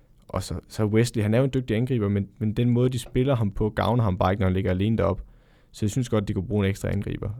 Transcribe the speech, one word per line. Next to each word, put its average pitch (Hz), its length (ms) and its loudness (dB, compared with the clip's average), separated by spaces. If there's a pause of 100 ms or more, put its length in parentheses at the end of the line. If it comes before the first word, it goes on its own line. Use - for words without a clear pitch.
(280)
Og 95 140 -4
så, - 120 -8 (140)
så - 160 -2
Wesley, 110 380 2
han 104 120 2
er 117 40 4
jo 135 60 4
en 135 100 0
dygtig 127 220 -2
angriber, 117 320 0
men, 98 200 0 (100)
men 107 140 -2
den 120 180 2
måde, 120 180 4
de 127 100 -2
spiller 127 360 0
ham 110 160 0
på, 107 200 0
gavner 110 340 2
ham 90 140 0
bare 92 140 0
ikke, 101 80 -2
når 95 60 2
han 92 80 2
ligger 92 160 0
alene 101 280 0
deroppe. 92 240 0 (500)
Så - 120 -4
jeg 101 60 2
synes 127 180 -2
godt, 101 200 0
de 104 60 -4
kunne 92 120 -4
bruge 104 180 0
en 95 60 2
ekstra - 180 -4
angriber. 101 520 -4